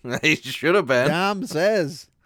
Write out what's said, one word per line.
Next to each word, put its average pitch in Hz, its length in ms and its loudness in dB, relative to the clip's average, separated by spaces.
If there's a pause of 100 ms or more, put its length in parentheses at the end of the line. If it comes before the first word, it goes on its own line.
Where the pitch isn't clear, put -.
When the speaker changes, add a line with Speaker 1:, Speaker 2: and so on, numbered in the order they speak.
Speaker 1:
<laughs> 127 180 -4
He 151 140 4
should 139 400 -2
have 185 120 0
been. 131 200 2
Speaker 2:
Dom 185 380 0
says, 156 640 0 (180)